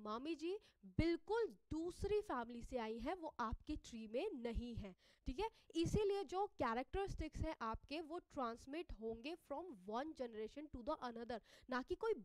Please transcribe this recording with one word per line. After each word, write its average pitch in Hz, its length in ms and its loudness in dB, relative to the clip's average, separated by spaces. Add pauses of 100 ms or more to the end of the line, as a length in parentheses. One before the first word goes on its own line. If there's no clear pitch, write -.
मामी 247 320 -2
जी 339 220 0 (400)
बिल्कुल 370 500 4 (240)
दूसरी 359 500 2
family 240 420 -2
से - 140 -4
आई 226 220 0
हैं, 262 160 0
वो 320 240 -4
आपके 247 360 0
tree 226 320 -6
में 262 260 2
नहीं 233 420 -2
है, 190 180 -4 (340)
ठीक 262 120 0
है। 440 100 4 (320)
इसीलिए 403 420 6
जो 359 220 2 (140)
characteristics 269 800 0
हैं 311 200 2
आपके 233 400 -2
वो 330 180 -6 (140)
transmit 269 580 -2 (100)
होंगे 226 340 -4 (120)
from 320 260 -4 (160)
one 277 320 -2
generation 233 540 -6
to 247 140 -8
the - 100 0 (100)
another, 233 300 -6 (300)
ना 254 120 2
कि 359 140 -2
कोई 453 180 4 (120)